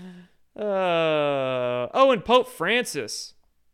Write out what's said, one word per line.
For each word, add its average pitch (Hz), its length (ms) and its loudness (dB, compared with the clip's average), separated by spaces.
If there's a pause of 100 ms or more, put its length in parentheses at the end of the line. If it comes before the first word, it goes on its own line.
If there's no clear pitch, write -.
(580)
Uh, 147 1400 0
oh, 269 180 6
and 220 120 0
Pope 247 240 4
Francis. 170 840 -4 (400)